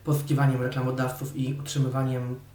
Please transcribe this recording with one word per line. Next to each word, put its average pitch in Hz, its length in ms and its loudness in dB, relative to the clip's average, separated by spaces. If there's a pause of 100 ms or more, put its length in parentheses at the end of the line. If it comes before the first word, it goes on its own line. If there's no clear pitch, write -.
pozyskiwaniem 139 580 2
reklamodawców 127 760 -2
i 135 220 -2
utrzymywaniem 127 760 0 (200)